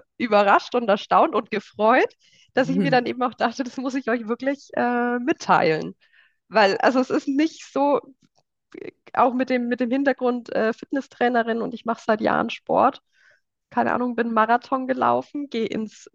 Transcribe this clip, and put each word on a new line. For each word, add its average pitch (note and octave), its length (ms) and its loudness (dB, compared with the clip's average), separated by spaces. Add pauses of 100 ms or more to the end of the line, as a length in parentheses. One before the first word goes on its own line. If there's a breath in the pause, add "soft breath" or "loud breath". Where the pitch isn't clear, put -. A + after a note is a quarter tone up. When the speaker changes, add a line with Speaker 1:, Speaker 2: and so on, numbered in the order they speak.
(180)
Speaker 1:
überrascht G#3 580 2
und A#3+ 140 0
erstaunt A3 460 2
und A#3 160 -4
gefreut, A3+ 640 0 (420 soft breath)
dass B3+ 140 2
ich F#3 100 -2
mir C#4 120 0
Speaker 2:
Mhm. - 0 -
Speaker 1:
dann B3 160 4
eben A#3+ 160 -4
auch B3 120 -2
dachte, B3 280 -2
das A#3+ 140 -10
muss C4 180 -6
ich C4+ 140 -4
euch A#3 180 -2
wirklich, C4 480 -6
äh, A#3+ 440 -2
mitteilen. F3 760 0 (540 soft breath)
Weil, G3 300 4
also C4 220 2
es C4 100 -4
ist - 180 -2
nicht D4 440 -2
so, C#4+ 280 0 (1120)
auch A#3+ 220 2
mit B3+ 160 -2
dem, B3 180 -2
mit A#3+ 120 -4
dem A#3+ 100 -2
Hintergrund, B3+ 640 -2
äh, A3 180 0
Fitnesstrainerin A#3 880 -2
und G3+ 140 -6
ich - 100 -18
mach A3+ 140 -6
seit A3 220 -2
Jahren A3 300 0
Sport. - 500 0 (680 soft breath)
Keine A#3+ 220 0
Ahnung, B3 220 -2
bin A#3 180 -4
Marathon A#3+ 540 0
gelaufen, B3+ 640 -2
geh A3+ 140 -2
ins - 500 -8